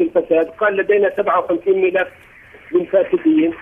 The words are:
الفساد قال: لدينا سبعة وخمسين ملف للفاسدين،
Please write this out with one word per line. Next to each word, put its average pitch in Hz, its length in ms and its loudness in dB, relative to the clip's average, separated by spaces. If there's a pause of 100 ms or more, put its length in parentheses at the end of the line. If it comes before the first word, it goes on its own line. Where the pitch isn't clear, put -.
الفساد 165 460 0
قال: 202 300 -2
لدينا 196 400 0
سبعة 190 220 0
وخمسين 180 440 -2
ملف 185 260 0 (640)
للفاسدين، 165 880 0